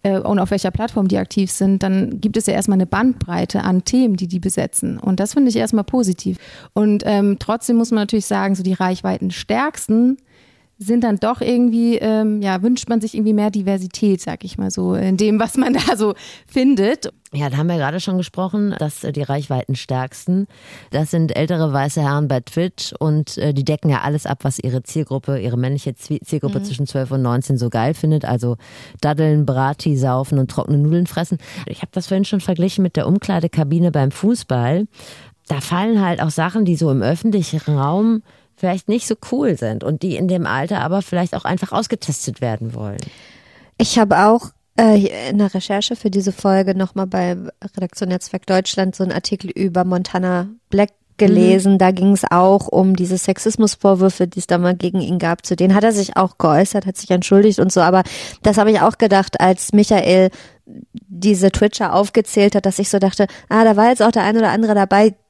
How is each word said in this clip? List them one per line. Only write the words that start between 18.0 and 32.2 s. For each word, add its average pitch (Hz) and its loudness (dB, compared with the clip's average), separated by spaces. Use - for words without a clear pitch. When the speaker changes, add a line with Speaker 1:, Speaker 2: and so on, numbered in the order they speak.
Speaker 2:
schon 185 -4
gesprochen, 190 -4
dass, - -6
äh, 147 -4
die 143 -6
reichweitenstärksten, 139 -4
das 151 -2
sind 165 0
ältere 160 -2
weiße 139 -2
Herren 143 -2
bei 127 -2
Twitch - -6
und, 151 -2
äh, 147 -2
die 139 -2
decken 151 -2
ja 139 0
alles 147 -4
ab, - -6
was 135 -4
ihre 127 -4
Zielgruppe, 139 -6
ihre 117 -4
männliche 135 -4
Ziel-, - -8
Zielgruppe - -4
Speaker 3:
Mhm. 190 -6
Speaker 2:
zwischen 139 -6
zwölf 131 -6
und 135 -2
neunzehn 123 -2
so 120 -2
geil 117 -2
findet, 156 -2
also 120 -4
Daddeln, 151 0
Brati, 135 -2
Saufen 131 0
und 131 -2
trockene - -2
Nudeln 160 2
fressen. 165 -6
Ich - -12
habe - -16
das 180 -6
vorhin 196 0